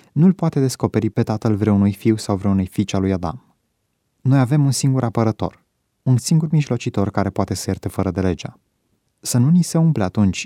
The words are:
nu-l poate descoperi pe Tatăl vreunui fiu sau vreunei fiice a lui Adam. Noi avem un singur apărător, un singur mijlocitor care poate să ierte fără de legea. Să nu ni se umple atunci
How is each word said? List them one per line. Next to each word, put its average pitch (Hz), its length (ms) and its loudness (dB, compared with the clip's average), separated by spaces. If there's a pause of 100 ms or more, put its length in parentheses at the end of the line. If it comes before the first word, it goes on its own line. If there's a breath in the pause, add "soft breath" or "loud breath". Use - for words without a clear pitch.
(120)
nu-l 175 200 4
poate 160 280 -2
descoperi 131 500 -2
pe 120 120 -2
Tatăl 107 340 0
vreunui 101 360 2
fiu 110 240 0
sau 104 200 -2
vreunei 95 300 0
fiice 101 300 -4
a - 20 -2
lui 95 140 0
Adam. 90 440 -8 (640)
Noi 135 180 2
avem 139 260 2
un 139 80 2
singur 131 320 0
apărător, 110 600 -2 (380)
un 131 140 2
singur 156 340 0
mijlocitor 123 600 -2
care 98 200 -2
poate 98 240 -2
să - 140 -6
ierte 95 200 -4
fără 95 220 -2
de 90 100 -2
legea. - 380 -4 (600)
Să - 180 -2
nu 123 100 4
ni 175 140 6
se - 160 -2
umple 156 260 2
atunci 95 400 0